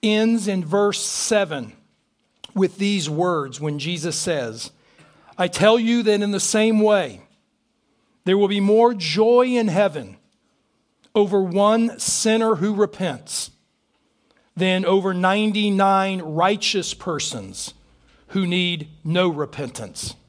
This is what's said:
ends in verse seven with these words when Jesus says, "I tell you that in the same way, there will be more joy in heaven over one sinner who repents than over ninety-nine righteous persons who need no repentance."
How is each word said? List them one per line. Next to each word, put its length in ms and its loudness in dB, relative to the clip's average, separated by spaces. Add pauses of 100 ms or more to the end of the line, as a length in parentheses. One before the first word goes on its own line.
ends 440 2
in 160 -2
verse 400 0
seven 720 -2 (800)
with 220 0
these 320 -2
words 500 -2
when 200 -6
Jesus 400 -6
says, 520 -6 (680)
"I 100 0
tell 300 4
you 240 2
that 180 2
in 100 -2
the 80 -2
same 400 2
way, 440 2 (1040)
there 100 2
will 120 4
be 120 0
more 320 4
joy 540 2
in 220 0
heaven 500 -2 (960)
over 260 2
one 580 2
sinner 580 0
who 180 0
repents 760 -4 (1040)
than 300 0
over 300 0
ninety-nine 1040 2
righteous 720 -2
persons 800 -10 (560)
who 180 -2
need 440 -4 (140)
no 260 0
repentance." 840 -10 (120)